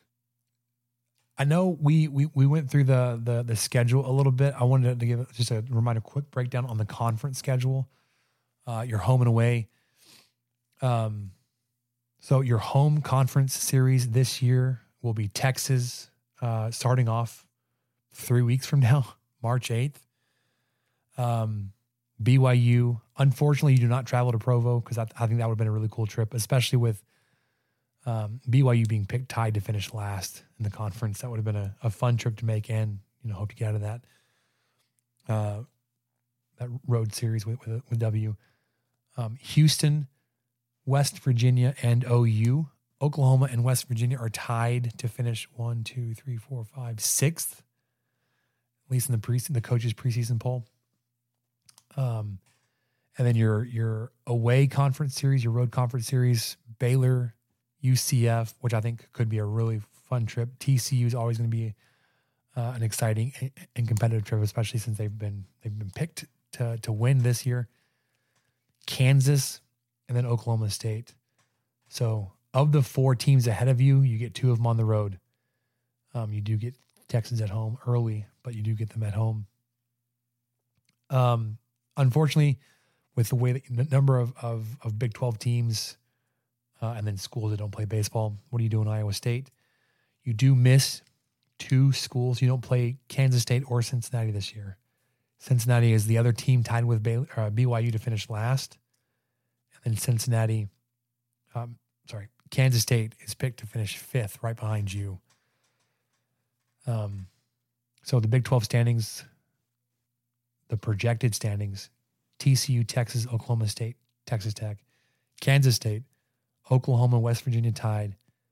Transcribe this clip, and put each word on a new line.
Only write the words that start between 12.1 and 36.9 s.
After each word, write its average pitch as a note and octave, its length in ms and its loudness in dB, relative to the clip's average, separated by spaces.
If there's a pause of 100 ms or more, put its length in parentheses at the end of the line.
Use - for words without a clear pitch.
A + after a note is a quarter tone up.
so C3+ 200 2
your A#2 180 0
home D3 440 2
conference C3+ 520 0
series C3 560 2
this B2 320 0
year B2+ 380 2 (200)
will A#2 140 -4
be G#2+ 140 -4
Texas, B2+ 840 -2 (320)
uh, A2+ 300 -4
starting B2 360 0
off A2+ 380 -4 (680)
three B2 300 0
weeks B2 240 0
from C#3+ 140 2
now, B2+ 260 4 (200)
<laughs> - 160 -18
March A#2 280 -2
eighth. B2 380 -4 (1120)
Um, A2 540 -4 (500)
B B2 160 6
Y B2+ 160 6
U, A#2+ 480 4 (160)
unfortunately, C#3 560 4
you B2+ 60 6
do A#2+ 80 4
not B2 180 0
travel B2 260 0
to A2+ 60 0
Provo A#2+ 420 2
'cause A2+ 160 -6
I, A2+ 100 -4 (120)
I A#2+ 80 0
think A#2 140 2
that A2+ 60 0
would've A2+ 120 -2
been A2+ 80 0
a G#2+ 60 0
really A2 180 -2
cool A2+ 160 -4
trip, A2 260 -4
especially B2 460 0
with, A#2 260 0 (1000)
um, A2 420 -6
B B2+ 140 6
Y B2+ 100 6
U A#2 140 4
being G#2+ 180 0
picked B2 240 -6
tied A2+ 260 -2
to G#2 60 0
finish G2 320 -6
last G2+ 520 -8 (140)
in A2 60 -4
the G2+ 60 -2
conference. G#2 500 -6
That B2+ 80 -10
would've A2+ 160 -6
been G#2+ 120 -2
a, G2+ 260 -6
a A#2+ 80 0
fun A#2+ 260 0
trip A2 220 -4
to A2+ 80 -4
make G#2+ 240 -2
and, G#2+ 300 -2 (220)
you A#2 60 -8
know, G2+ 80 -6
hope G2+ 140 -6
to - 60 -20
get A2 120 -4
out G#2+ 60 -2
of G#2 80 -2
that, G#2+ 180 -8 (1300)
uh, G#2+ 340 -2 (960)
that B2 100 -8 (180)
road A2+ 280 -2